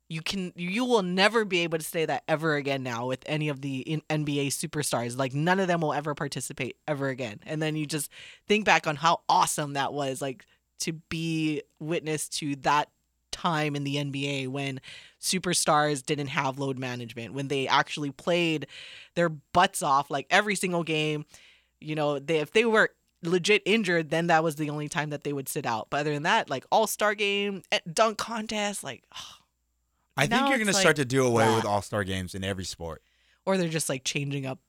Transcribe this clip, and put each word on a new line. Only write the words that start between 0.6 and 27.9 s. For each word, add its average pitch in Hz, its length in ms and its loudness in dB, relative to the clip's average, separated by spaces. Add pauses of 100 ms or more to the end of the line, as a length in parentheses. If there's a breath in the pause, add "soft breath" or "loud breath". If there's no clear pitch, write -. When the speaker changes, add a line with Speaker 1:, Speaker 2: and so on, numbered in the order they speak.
Speaker 1:
will 233 180 4
never 196 420 4
be 185 160 0
able 165 180 0
to 156 60 -6
say 165 200 -2
that 143 240 -2
ever 156 280 2
again 139 260 -2
now 123 240 -4
with 131 200 -4
any 151 220 -2
of 139 120 -4
the 135 200 -4
in-, 151 300 -4
N 151 140 0
B 143 160 -2
A 139 100 0
superstars. 127 640 -4
Like, 131 180 -2
none 170 240 2
of 190 100 2
them 170 120 2
will 151 120 0
ever 147 220 -2
participate 139 600 -8 (100)
ever 139 220 -2
again. 123 360 -6
And 156 180 -6
then 156 140 -2
you 151 100 -4
just 143 240 -6 (360 loud breath)
think 208 180 2
back 170 220 6
on 151 100 0
how 165 320 4
awesome 156 460 4
that 135 180 0
was, 135 300 -2
like, 135 240 -8 (340)
to 160 120 -4
be 160 720 -2 (180)
witness 156 480 -4
to 143 280 -4
that 147 320 2 (420)
time 151 460 -2
in 143 80 -4
the 139 140 -2
N 143 120 -4
B 139 320 -4
A 131 60 -4
when 135 320 -6 (400 loud breath)
superstars 151 840 2
didn't 147 240 -2
have 139 300 0
load 139 180 -2
management, 120 560 -8
when 139 140 -4
they 135 220 0
actually 147 420 2
played 165 560 0 (480 loud breath)
their 170 140 2
butts 165 520 2
off, 143 300 4
like, 139 180 -2
every 202 280 4
single 175 260 0
game. 151 420 -2 (560 soft breath)
You 151 140 -6
know, 147 240 0
they, 151 200 0
if 151 120 -2
they 220 140 4
were 220 260 4 (320)
legit 180 420 2
injured, 175 460 2
then 165 160 2
that 160 160 6
was 160 140 0
the 151 140 -2
only 151 180 -4
time 151 220 -2
that 147 120 -8
they 147 100 -2
would 139 160 -4
sit 143 180 -2
out. 113 220 -2
But 139 120 -2
other 151 140 0
than 147 100 -4
that, 208 260 2
like, 233 220 -4
all-star 208 420 2
game, 202 560 -2
eh, 208 80 0 (140)